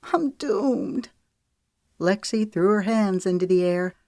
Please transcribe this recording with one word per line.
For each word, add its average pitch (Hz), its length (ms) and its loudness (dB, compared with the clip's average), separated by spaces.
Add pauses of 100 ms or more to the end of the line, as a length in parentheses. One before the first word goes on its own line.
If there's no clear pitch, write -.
I'm 330 260 0
doomed. 254 800 -2 (880)
Lexi 208 500 -2
threw 175 180 2
her 208 140 2
hands 202 440 0
into 180 200 0
the 180 160 4
air. 180 320 0 (140)